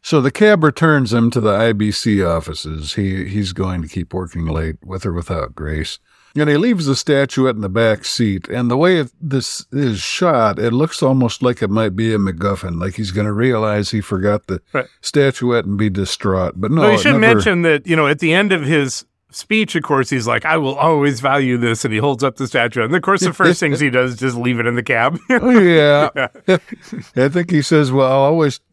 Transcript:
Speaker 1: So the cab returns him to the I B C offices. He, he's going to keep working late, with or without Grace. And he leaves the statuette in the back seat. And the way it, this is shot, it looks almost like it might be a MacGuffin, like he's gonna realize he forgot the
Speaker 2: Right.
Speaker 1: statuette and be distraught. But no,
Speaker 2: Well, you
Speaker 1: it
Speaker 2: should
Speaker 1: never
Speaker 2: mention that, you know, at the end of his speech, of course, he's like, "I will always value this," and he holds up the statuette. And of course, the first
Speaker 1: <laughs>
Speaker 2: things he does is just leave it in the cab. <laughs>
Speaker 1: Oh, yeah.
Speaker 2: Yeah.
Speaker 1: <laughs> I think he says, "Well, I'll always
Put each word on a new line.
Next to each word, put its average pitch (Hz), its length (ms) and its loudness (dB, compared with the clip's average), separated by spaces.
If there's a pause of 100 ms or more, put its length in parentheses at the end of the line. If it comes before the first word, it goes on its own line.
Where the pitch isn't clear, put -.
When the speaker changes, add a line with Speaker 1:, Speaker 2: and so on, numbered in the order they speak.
Speaker 1:
So 156 180 0
the 127 100 2
cab 208 320 4
returns 147 520 2
him 117 160 4
to 123 100 0
the 107 140 2
I 113 180 2
B 107 180 0
C 101 320 0
offices. 78 720 -6
He, 95 320 -4
he's 98 300 -4
going 92 260 -4
to 78 80 -8
keep 90 240 -8
working 85 320 -8
late, 80 400 -4
with 92 220 -10
or 87 80 -4
without 82 400 -6
Grace. 78 440 -8 (380)
And 147 140 0
he 147 80 4
leaves 196 260 0
the 139 100 0
statuette 135 600 0
in 107 80 -6
the 98 80 -4
back 110 340 0
seat. 101 440 -2
And 120 220 -2
the 127 60 0
way 175 220 2
it, 139 200 -4
this 135 540 -6
is 127 280 -2
shot, 123 580 2
it 117 160 0
looks 151 280 -2
almost 131 400 2
like 123 200 0
it 98 80 -2
might 104 260 0
be 113 160 0
a 107 60 0
MacGuffin, 92 600 -2
like 92 180 -6
he's 101 160 -6
gonna 104 200 -2
realize 107 600 0
he 107 100 -2
forgot 101 440 -2
the 92 140 -6 (140)
Speaker 2:
Right. 131 100 -2 (160)
Speaker 1:
statuette 123 640 0
and 98 140 -4
be 107 100 2
distraught. 92 720 -2
But 110 100 -4
no, 156 120 2
Speaker 2:
Well, 208 80 6
you 214 60 4
Speaker 1:
it - 40 0
Speaker 2:
should 294 120 2
Speaker 1:
never 226 80 2 (160)
Speaker 2:
mention 190 260 2
that, 156 240 2
you 165 100 0
know, 151 100 2
at 147 120 0
the 160 160 0
end 196 180 2
of 175 100 0
his 139 440 -2 (240)
speech, - 440 -2
of 156 100 -2
course, 135 260 0
he's 123 160 -2
like, 113 180 -2
"I 175 140 0
will 135 160 -2
always 143 460 0
value 135 360 0
this," 117 260 -2
and 110 120 -2
he 107 60 0
holds 135 220 -2
up 131 140 -2
the 135 100 -6
statuette. 117 420 -2
And 156 60 0
of 180 60 0
course, 190 220 0
the 185 100 0
first 175 260 2
Speaker 1:
<laughs> - 20 -8
Speaker 2:
things 143 200 -2
he 147 80 2
does 127 240 0
is 110 60 -10
just 123 180 -2
leave 120 240 -2
it 117 60 -2
in 120 80 -2
the 120 80 -2
cab. 123 420 0
<laughs> - 60 -10
Speaker 1:
Oh, 247 280 2
yeah. 151 560 4
Speaker 2:
Yeah. 135 140 -2 (180)
Speaker 1:
<laughs> 185 120 2 (580)
I 131 140 4
think 175 200 -2
he 151 120 2
says, 151 280 2
"Well, 131 180 2
I'll 135 100 2
always 147 420 2 (120)